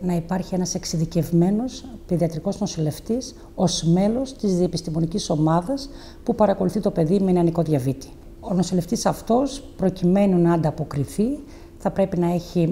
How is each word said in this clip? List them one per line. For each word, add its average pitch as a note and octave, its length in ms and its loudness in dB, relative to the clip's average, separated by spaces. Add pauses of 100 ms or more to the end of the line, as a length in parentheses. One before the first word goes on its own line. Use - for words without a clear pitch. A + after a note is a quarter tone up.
να F3+ 140 0
υπάρχει E3+ 400 -4
ένας F3+ 200 -2
εξειδικευμένος E3+ 1120 0 (220)
παιδιατρικός E3 520 -2
νοσηλευτής G3+ 760 -4 (200)
ως F3+ 280 0
μέλος G#3 500 2
της F#3+ 240 0
διεπιστημονικής E3 720 -2
ομάδας F3 600 0 (340)
που A#3 120 0
παρακολουθεί G3 440 2
το G3 120 0
παιδί E3+ 280 2
με F#3+ 120 2
νεανικό E3+ 300 4
διαβήτη. C#3 460 0 (320)
Ο - 140 -6
νοσηλευτής F3+ 520 0
αυτός, A#3+ 580 0 (140)
προκειμένου F#3 600 2
να E3+ 160 4
ανταποκριθεί, E3 840 -2 (380)
θα - 140 -4
πρέπει F#3+ 280 0
να F3 140 2
έχει E3+ 380 0